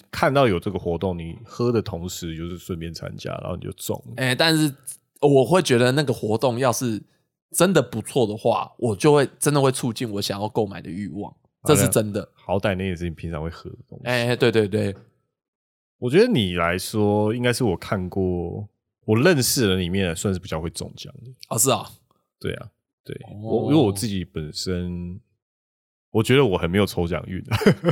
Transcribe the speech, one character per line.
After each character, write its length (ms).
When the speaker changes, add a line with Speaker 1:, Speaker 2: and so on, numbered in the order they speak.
Speaker 1:
看 220
到 140
有 140
这 100
个 80
活 200
动， 200
你 260
喝 280
的 80
同 260
时 300
就 100
是 120
顺 200
便 140
参 240
加， 140
然 80
后 60
你 60
就 100
中 240
了。 80
Speaker 2:
哎， 180
但 220
是 160
我 240
会 180
觉 160
得 140
那 100
个 100
活 240
动 220
要 120
是 320
真 160
的 100
不 200
错 240
的 100
话， 420
我 160
就 200
会， 140
真 140
的 80
会 120
促 200
进 180
我 120
想 180
要 60
购 200
买 160
的 80
欲 180
望， 260
这 100
是 140
真 240
的。 220
Speaker 1:
好 240
歹， 100
好 20
歹 60
那 100
也 80
是 100
你 60
平 220
常 100
会 60
喝 220
的 60
东 100
西。 60
Speaker 2:
哎， 320
对， 160
对， 160
对。 260
Speaker 1:
我 120
觉 100
得 100
你 240
来 240
说， 560
应 80
该 100
是 120
我 120
看 320
过， 580
我 140
认 240
识 200
的 80
人 100
里 100
面 260
算 160
是 80
比 80
较 140
会 80
中 260
奖 160
的。 80
Speaker 2:
哦， 80
是 120
啊。 140
Speaker 1:
对 160
啊， 140
对。 100
Speaker 2:
哦。 160
Speaker 1:
我， 300
因 60
为 60
我 80
自 140
己 180
本 280
身， 680
我 100
觉 140
得 80
我 120
很 140
没 80
有 80
抽 200
奖 200
运。 180